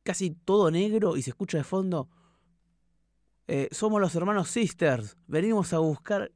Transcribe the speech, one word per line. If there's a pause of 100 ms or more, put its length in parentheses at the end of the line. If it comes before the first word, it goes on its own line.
casi
todo
negro
y
se
escucha
de
fondo, (1400)
eh,
"Somos
los
hermanos
Sisters, (100)
venimos
a
buscar